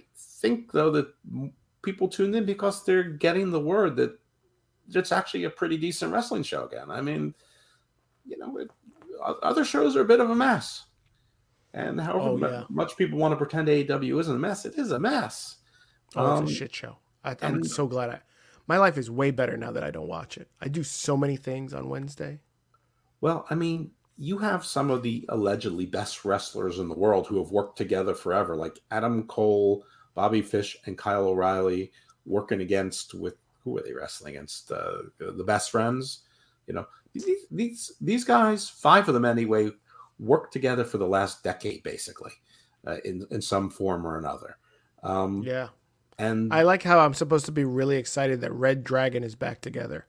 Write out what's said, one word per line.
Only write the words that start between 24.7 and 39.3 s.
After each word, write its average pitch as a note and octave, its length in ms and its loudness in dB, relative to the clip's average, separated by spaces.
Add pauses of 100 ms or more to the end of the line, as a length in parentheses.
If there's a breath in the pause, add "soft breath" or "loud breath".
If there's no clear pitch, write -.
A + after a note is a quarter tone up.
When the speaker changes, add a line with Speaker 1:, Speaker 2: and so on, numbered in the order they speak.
Speaker 1:
of B2 120 2
the A#2 280 -4
allegedly G2+ 560 0
best G2+ 400 -6
wrestlers G2 520 -2
in F2 100 -4
the D#2+ 60 -6
world F#2+ 320 4
who G2+ 120 -2
have F2 140 -2
worked G2+ 260 -2
together F#2+ 360 0
forever, F2+ 400 0
like D#2+ 240 -6 (120)
Adam A2+ 380 -2
Cole, G2+ 540 4 (320 loud breath)
Bobby G#2 280 2
Fish, - 420 -2
and F#2+ 140 -10
Kyle G2+ 280 0
O'Reilly F#2 640 2 (360 soft breath)
working G2+ 340 0
against, F#2+ 540 -2
with, F2+ 220 -8 (280)
who B2+ 60 -6
were A#2+ 120 -4
they B1 120 -10
wrestling C#2+ 400 -12
against? - 380 -14
Uh, G1+ 320 -6 (140)
the F2+ 260 -8
Best G#2 260 0
Friends. A#2+ 540 -2 (420 soft breath)
You F#2 80 -8
know, F#2 120 -6 (280 soft breath)
these, - 100 -10 (260)
these, A#3 500 -6
these A3+ 240 0
guys, A3 440 4
five - 400 6
of C#3 60 4
them A#2+ 100 4
anyway, A2 460 4 (480 loud breath)